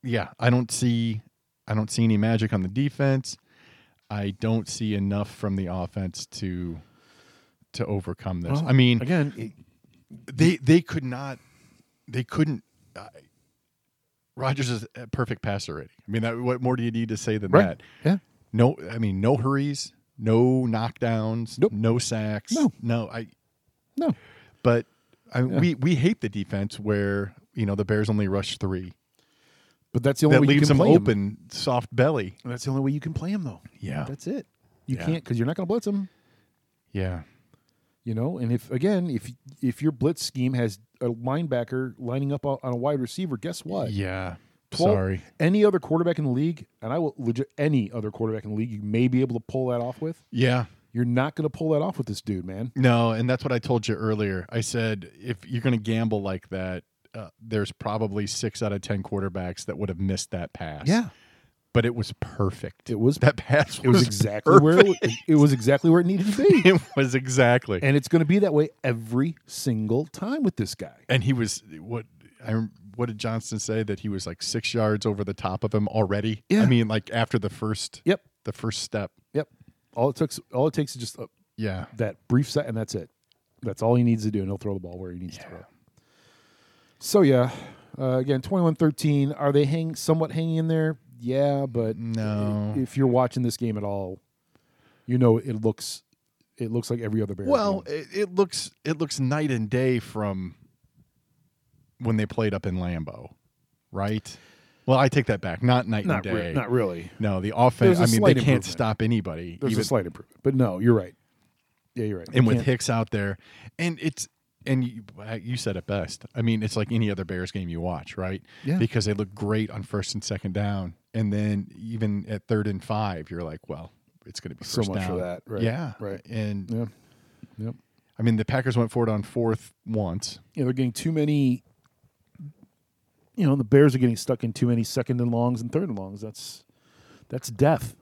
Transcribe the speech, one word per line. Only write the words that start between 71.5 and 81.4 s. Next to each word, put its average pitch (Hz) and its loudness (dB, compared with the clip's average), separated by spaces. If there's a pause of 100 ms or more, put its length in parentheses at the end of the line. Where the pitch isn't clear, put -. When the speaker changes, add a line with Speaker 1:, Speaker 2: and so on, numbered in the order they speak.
Speaker 1:
what, 110 -10 (420)
I, 113 -2 (300)
what 120 -2
did 113 -8
Johnston 113 -6
say, 110 -2
that 101 -4
he 107 -6
was, 95 -6
like, 85 -10
six - -4
yards 107 2
over 104 -2
the 95 -6
top 95 -6
of 104 -2
him 104 2
already? 104 0
Speaker 2:
Yeah. 208 6
Speaker 1:
I 202 6
mean, 117 6
like, 107 -2
after 117 0
the 104 -2
first, - -6
Speaker 2:
Yep. 196 2 (240)
Speaker 1:
the 107 -8
first - -6
step. 101 -6 (220)
Speaker 2:
Yep. 147 -2 (460)
All 127 2
it 131 -8
took, 147 -2 (220)
all 123 2
it - -2
takes 151 -4
is 123 -14
just - -10
a, 117 -14 (280)